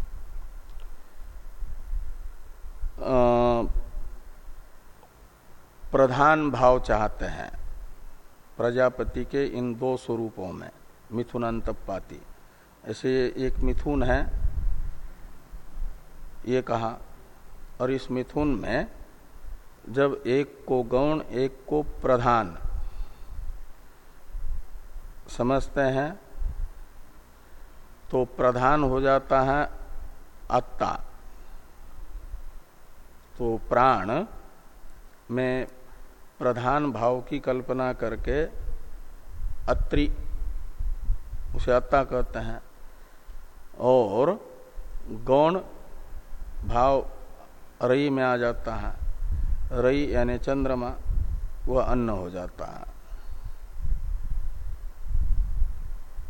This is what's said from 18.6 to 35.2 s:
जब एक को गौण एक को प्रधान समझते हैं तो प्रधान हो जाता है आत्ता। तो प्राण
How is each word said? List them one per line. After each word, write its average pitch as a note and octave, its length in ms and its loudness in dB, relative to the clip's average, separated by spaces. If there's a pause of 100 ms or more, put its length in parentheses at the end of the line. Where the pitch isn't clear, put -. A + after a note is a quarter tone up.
जब C#3 380 2
एक C#3 420 0
को B2+ 140 4
गौण C3+ 400 2
एक C3 460 -4
को D3+ 140 2
प्रधान A#2+ 760 2 (2750)
समझते C3 420 2
हैं C#3 400 0 (1900)
तो B2+ 140 4
प्रधान B2+ 580 4
हो C3 180 2
जाता C3+ 400 4
है C#3 300 2 (800)
आत्ता। - 540 0 (2250)
तो A#2 300 0
प्राण B2 560 4 (1080)